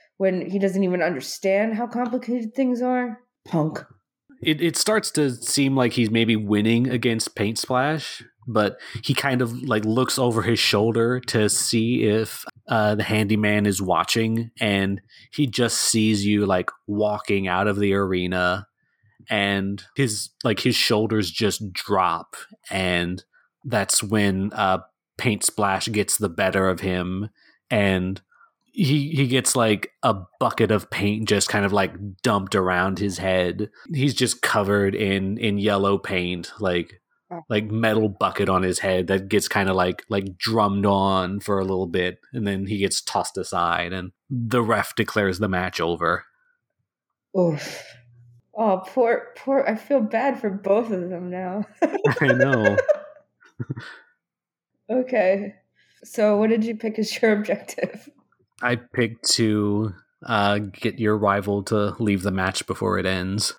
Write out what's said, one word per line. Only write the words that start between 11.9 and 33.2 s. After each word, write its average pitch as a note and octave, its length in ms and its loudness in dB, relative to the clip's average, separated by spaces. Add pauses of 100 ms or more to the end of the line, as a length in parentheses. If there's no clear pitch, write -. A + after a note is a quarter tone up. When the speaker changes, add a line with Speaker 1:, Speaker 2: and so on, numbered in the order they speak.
Speaker 2:
if, A2 420 0 (240)
uh, G#2+ 260 2
the G#2 100 0
handyman G#2+ 600 2
is F#2+ 140 0
watching, A2+ 680 0 (100)
and G2 400 0 (320)
he D3 140 0
just A#2 320 0
sees G#2+ 480 2
you, G#2 200 2
like, F#2 240 0 (160)
walking G#2 600 -2
out F#2+ 200 0
of G2+ 100 0
the G2+ 160 2
arena, F#2 720 0 (640)
and G2+ 540 -2 (120)
his, A2 340 -2 (120)
like, A2+ 180 0
his B2 140 2
shoulders G#2+ 560 2
just G2+ 420 -2
drop, F2+ 600 -2 (360)
and F2+ 540 -2 (400)
that's A2 380 0
when, G2+ 520 0
uh, F#2+ 240 2 (400)
Paint G#2+ 260 -2
Splash G2 440 -2
gets G#2 280 -2
the G#2 120 -2
better F#2+ 400 0
of F2+ 120 -2
him F#2 480 -4 (420)
and F#2+ 500 0 (520)
he, D3 380 0
he C#3 180 0
gets, B2+ 260 0
like, A2 360 2 (120)
a A#2+ 120 4 (260)
bucket A2+ 300 2
of G#2 200 0
paint G#2 380 -2
just G2+ 200 2
kind G#2 160 0
of, G2 80 0
like, G2 220 2 (280)
dumped G2+ 320 0
around F#2 440 2
his G2 200 -4
head. F#2 520 0 (240)